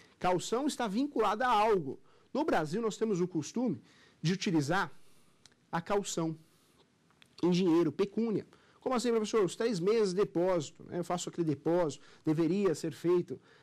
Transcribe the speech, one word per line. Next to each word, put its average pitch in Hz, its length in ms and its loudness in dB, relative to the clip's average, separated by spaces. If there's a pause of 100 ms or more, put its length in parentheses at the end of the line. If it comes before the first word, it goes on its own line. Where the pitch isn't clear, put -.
(200)
Caução 185 480 0
está 240 180 -4
vinculada 220 580 0
a 254 60 2
algo. 202 480 2 (340)
No 277 120 0
Brasil, 190 360 0
nós 226 160 -2
temos 214 240 0
o 180 60 0
costume 175 560 -4 (400)
de 160 100 0
utilizar 170 600 0 (800)
a 170 80 -2
caução 175 560 -2 (1080)
em 170 80 6
dinheiro, 170 400 4
pecúnia. 202 560 -2 (340)
Como 254 140 -2
assim, 240 160 0
professor? 220 340 2
Os 170 120 -2
três 226 240 -2
meses 208 300 2
de 180 140 0
depósito, 175 600 -2
né? 175 160 -6
Eu 160 40 -4
faço 175 240 -4
aquele 165 200 -4
depósito, 160 560 0 (200)
deveria 165 520 2
ser 160 160 -6
feito 170 480 0 (220)